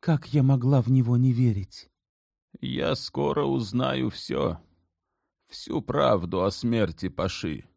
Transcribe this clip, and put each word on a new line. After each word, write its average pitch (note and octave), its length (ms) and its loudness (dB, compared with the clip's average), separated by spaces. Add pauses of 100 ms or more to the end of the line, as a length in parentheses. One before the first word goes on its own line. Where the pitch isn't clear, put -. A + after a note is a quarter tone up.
"Как D3+ 320 0
я C#3+ 100 4
могла C3 400 4
в A#2 80 0
него B2 260 4
не B2+ 160 4
верить?" A2+ 560 0 (720)
"Я - 340 -2
скоро C#3+ 500 -2
узнаю C3 680 -2
всё. - 480 -4 (880)
Всю - 360 -8
правду G2 600 0
о G2 80 0
смерти G#2 580 -2
Паши". D#2 560 -6 (120)